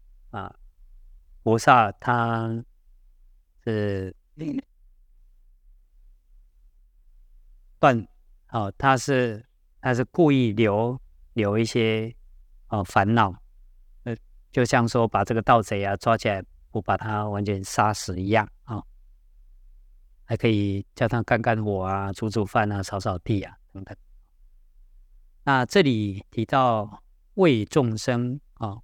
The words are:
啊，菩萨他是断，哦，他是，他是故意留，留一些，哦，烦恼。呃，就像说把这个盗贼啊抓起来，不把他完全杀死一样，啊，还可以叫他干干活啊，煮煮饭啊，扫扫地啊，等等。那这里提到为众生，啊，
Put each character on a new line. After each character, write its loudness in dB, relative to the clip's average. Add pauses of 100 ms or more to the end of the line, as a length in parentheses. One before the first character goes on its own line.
(300)
啊， -14 (880)
菩 2
萨 6
他 -2 (1000)
是 -4 (3750)
断， 4 (420)
哦， -6
他 2
是， -2 (360)
他 -2
是 0
故 4
意 4
留， 2 (340)
留 0
一 2
些， -2 (520)
哦， -4
烦 2
恼。 4 (720)
呃， -8 (360)
就 2
像 2
说 2
把 0
这 -4
个 0
盗 4
贼 -6
啊 -2
抓 0
起 -2
来， -2 (280)
不 -6
把 0
他 -4
完 -4
全 -2
杀 0
死 -8
一 -4
样， 2 (140)
啊， -10 (1400)
还 -4
可 0
以 0 (100)
叫 0
他 -2
干 0
干 0
活 -2
啊， -4
煮 -6
煮 -2
饭 0
啊， -4
扫 -8
扫 -6
地 -2
啊， -16 (160)
等 -16
等。 -16 (1500)
那 2
这 2
里 0
提 -4
到 0 (300)
为 4
众 0
生， -4 (140)
啊， -10